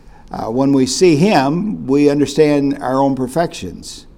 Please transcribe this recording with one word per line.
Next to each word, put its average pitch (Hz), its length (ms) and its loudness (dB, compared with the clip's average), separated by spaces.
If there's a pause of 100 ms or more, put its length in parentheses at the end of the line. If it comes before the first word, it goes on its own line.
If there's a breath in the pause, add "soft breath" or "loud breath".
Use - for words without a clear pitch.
(300 soft breath)
Uh, - 220 -10
when 135 220 0
we 131 120 2
see 170 300 2
him, 156 720 0
we 143 220 4
understand 143 720 0
our 131 200 -2
own 139 140 0
perfections. 127 920 -8 (120)